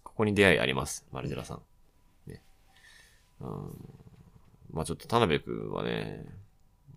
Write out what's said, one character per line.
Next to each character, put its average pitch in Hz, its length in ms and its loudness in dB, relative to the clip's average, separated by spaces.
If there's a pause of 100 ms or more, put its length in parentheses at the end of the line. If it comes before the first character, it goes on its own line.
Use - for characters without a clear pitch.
こ - 120 -20
こ 113 100 2
に 104 100 2
出 101 100 8
会 87 120 10
い - 20 2
あ 60 80 2
り 65 80 2
ま 67 120 0
す。 - 260 -10
マ 65 100 -8
ル 67 60 -6
ジ 73 60 -4
ェ - 20 -6
ラ - 80 -8
さ 58 100 -10
ん。 - 80 -14 (640)
ね。 - 160 -16 (1000)
う 65 60 -10
ん。 - 20 -8 (1200)
ま 80 100 -4
あ - 20 -4
ち - 60 -8
ょ - 40 -4
っ - 20 -8
と - 100 -18
田 117 140 2
辺 78 200 4
君 53 300 -8
は 50 140 -4
ね、 53 420 -6 (720)